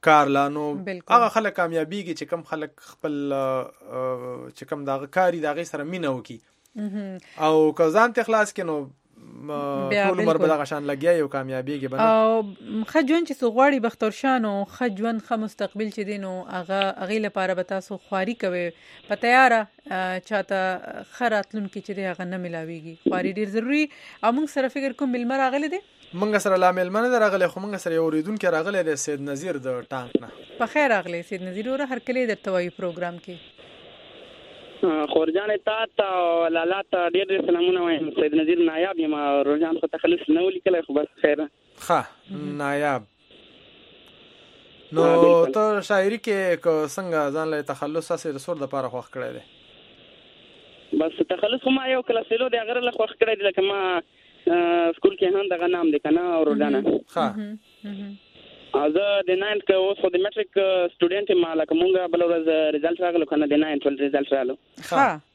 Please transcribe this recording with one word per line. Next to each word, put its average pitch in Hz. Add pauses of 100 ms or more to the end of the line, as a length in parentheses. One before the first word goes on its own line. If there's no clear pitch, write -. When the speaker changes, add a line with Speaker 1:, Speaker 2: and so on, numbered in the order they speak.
Speaker 1:
کار 151
لا. 139
نو 147
Speaker 2:
بالکل. 185
Speaker 1:
هغه 233
خلک 208
کامیابیږي 170
چې 156
کم 165
خلک 156
خپل، 143
آه، 131 (160)
آه، 123
چې -
کم 147
د 139
هغه 139
کار 180
وي، 170
د 151
هغې 160
سره 156
مینه 165
وکړي. 113 (380)
Speaker 2:
مهم. 202 (200)
Speaker 1:
او 156
که 160
ځان 220
ته 233
خلاص 214
کړي، 190
نو، 151 (720)
آه، 143
Speaker 2:
بیا 202
Speaker 1:
ټول 185
عمر -
به 160
Speaker 2:
بالکل. 156
Speaker 1:
دغه 147
شان 143
لګیا 143
یو، 143
کامیابیږي 131
به 127
نه. 220
Speaker 2:
او 220 (500)
ښه 311 (100)
ژوند 330
چې 277
څوک 233
غواړي، 269
بختور 220
شاه، 262
نو 202 (120)
ښه 233
ژوند، 226
ښه - (100)
مستقبل 208
چې 208
دی، 208
نو 190 (160)
هغه، 190 (220)
هغې 208
لپاره 190
به 180
تاسو 190 (120)
خواري 190
کوئ. 180 (400)
په 208
تیاره، 240 (300)
آه، 185
چاته 190 (340)
ښه 247 (120)
راتلونکي 202
چې -
دی، 190
هغه 180
نه 180
میلاویږي. 165 (140)
خواري 185
ډېر 214
ضروري. 262 (340)
او 220
موږ 294
سره 262
فکر 269
کوم 269
میلمه 240
راغلی 269
دی؟ 359 (320)
Speaker 1:
موږ 208
سره 196
لا 185
میلمه 185
نه 247
دی 247
راغلی، 190
خو 185
موږ 202
سره 175
یو 160
اوریدونکی 160
راغلی 170
دی، 156
سید 143
نذیر 143
د 127
ټانک 123
نه. 120 (300)
Speaker 2:
په 233
خیر 285
راغلی، 175
سید 180
نذیر 190
وروره، 269
هرکلی 247
درته 208
وایو 175
پروګرام 175 (100)
کې. 180 (1500)
Speaker 3:
آه، 156
خورجانې 185
تا 220 (120)
ته 208
او 175
لالا 165 (100)
ته 175
ډېر 185
ډېر 190
سلامونه 175
وایم. 160
سید 151
نذیر 160
نایاب 170
یم، 156 (320)
روژان 160
خو 160
تخلص 165
نه 160
و 185
لیکلی، 185
خو 143
بس 147 (120)
خیر. 147 (420)
Speaker 1:
ښه، 156 (300)
Speaker 2:
مهم. 147
Speaker 1:
نایاب. 143 (1900)
نو 156
Speaker 3:
آه، 170
بالکل. 170
Speaker 1:
ته 214
شاعري 202
کې 190
که 156
څنګه 175 (160)
ځان 156
له 151
تخلص 151
هسې 165
د 139
سور 170
دپاره 139
خوښ 120
کړی 123
دی؟ - (1500)
Speaker 3:
بس -
تخلص 214
خو 262
ما 262
یو 262
کلاس 226
فیلو 240
دی، 233
هغه 226
راله 247
خوښ 220 (100)
کړی 220
دی. 196
لکه 196
ما، 190 (460)
آه، 170
سکول 196
کې 196
هم 196
دغه 175
نام 175
دی 147
که 151
نه، 165
روژانه. 143
Speaker 2:
مهم. - (140)
Speaker 1:
ښه. 180
Speaker 2:
مهم. 214 (240)
مهم. 202 (580)
Speaker 3:
او 147
زه 190 (220)
د 180
ناینت 202
که 196
اوس 190
خو 190
د 180
میټریک، 208
آه، 185
سټوډنټ 190
یم. 180 (160)
لکه 156
مونږ 180 (200)
بله 175
ورځ 165 (300)
ریزلټ 170
راغلو 170
که 156
نه، 147
د 143 (100)
ناینت 147
ول 139
ریزلټ 139
رالو. 135 (340)
Speaker 2:
ښه. 262 (340)